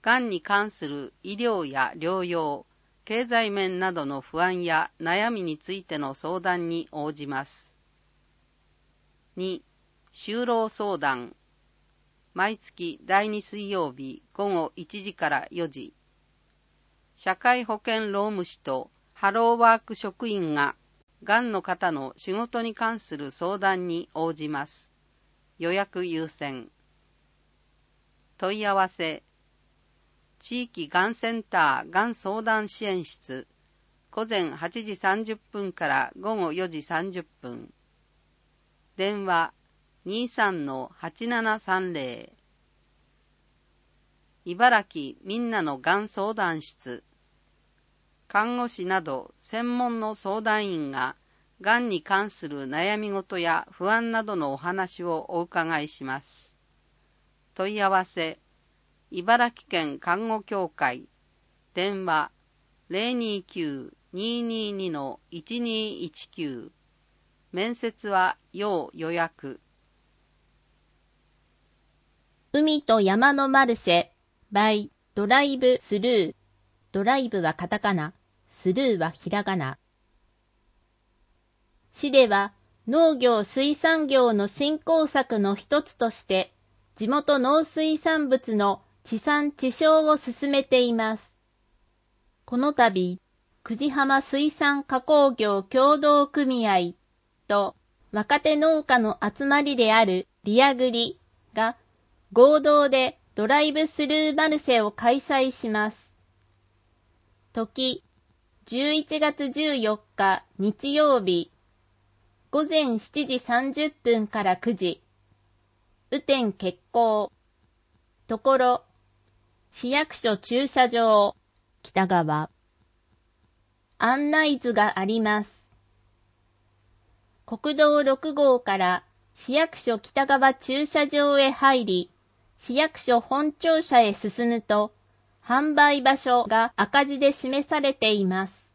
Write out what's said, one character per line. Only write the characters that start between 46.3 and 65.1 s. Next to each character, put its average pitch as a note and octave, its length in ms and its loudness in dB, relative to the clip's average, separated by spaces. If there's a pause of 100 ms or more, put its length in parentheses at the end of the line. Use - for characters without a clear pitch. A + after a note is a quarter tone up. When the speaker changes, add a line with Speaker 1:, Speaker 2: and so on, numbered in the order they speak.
Speaker 1:
談 E3+ 280 -4
室。 - 420 -16 (1200)
看 A3+ 300 0
護 A#3+ 100 -4
師 F#3 180 -10
な F#3 160 0
ど C#3+ 360 -10
専 A#3+ 400 -6
門 A#3+ 220 -4
の A3 140 -6
相 G#3 280 -6
談 G#3+ 260 0
員 D#3 240 -6
が、 C3 240 -6 (460)
が G#3+ 180 2
ん A#3+ 100 -4
に F3 140 -4
関 G3+ 260 -2
す - 180 -14
る C#3 200 -10
悩 F3 300 -2
み G#3+ 120 -6
事 F#3+ 300 -8
や E3+ 320 -2
不 F#3+ 200 -4
安 A#3 200 -2
な A3+ 120 -2
ど G#3 120 -6
の C#3+ 180 -4
お C3+ 40 -8
話 F3+ 460 -6
を E3 260 -4
お F3 120 -4
伺 E3 400 -4
い D3+ 60 -8
し - 160 -16
ま C3+ 180 -8
す。 - 340 -20 (1000)
問 G3 200 -6
い G#3 60 -4
合 G3 80 2
わ F#3+ 160 2
せ、 E3 340 -8 (680)
茨 A#3 420 2
城 - 180 -20
県 D3+ 300 -4
看 G3 280 -2
護 A3 140 -4
協 F#3+ 260 -6
会。 B2+ 400 -6 (640)
電 F#3+ 320 -4
話、 D#3 260 -2 (580)
零 A3 240 -4
二 A3 300 -4
九 D3 500 -8 (180)
二 A#3 320 -6
二 A3 300 -6
二 F#3+ 160 -6
の C#3+ 320 -8 (100)